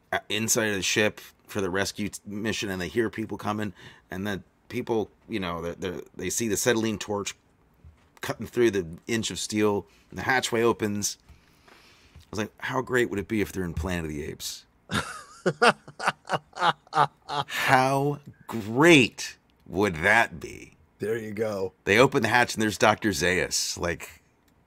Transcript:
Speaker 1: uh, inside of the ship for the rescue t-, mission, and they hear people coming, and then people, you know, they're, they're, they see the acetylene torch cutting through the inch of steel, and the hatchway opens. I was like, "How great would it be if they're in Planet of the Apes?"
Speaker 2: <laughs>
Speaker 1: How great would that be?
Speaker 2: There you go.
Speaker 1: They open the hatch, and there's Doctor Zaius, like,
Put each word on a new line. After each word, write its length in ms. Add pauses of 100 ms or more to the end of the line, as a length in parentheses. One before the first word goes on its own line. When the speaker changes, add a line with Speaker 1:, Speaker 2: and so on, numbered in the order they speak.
(120)
Speaker 1:
uh, 80 (100)
inside 400
of 60
the 60
ship 380 (260)
for 140
the 80
rescue 400
t-, 160
mission, 460
and 100
they 80
hear 220
people 260
coming, 360 (380)
and 160
then 160 (260)
people, 420 (180)
you 120
know, 200
they're, 140
they're, 260 (160)
they 140
see 180
the 60
acetylene 440
torch 360 (880)
cutting 240
through 240
the 160 (200)
inch 240
of 80
steel, 480 (240)
and 80
the 40
hatchway 400
opens. 560 (500)
I 40 (580)
was 80
like, 200
"How 220
great 300
would 100
it 80
be 140
if 100
they're 120
in 100
Planet 320
of 40
the 140
Apes?" 400 (260)
Speaker 2:
<laughs> 840 (1700)
Speaker 1:
How 720 (280)
great 920 (300)
would 300
that 440
be? 320 (260)
Speaker 2:
There 200
you 140
go. 400 (120)
Speaker 1:
They 140
open 240
the 60
hatch, 260
and 80
there's 160
Doctor 320
Zaius, 680
like, 440 (440)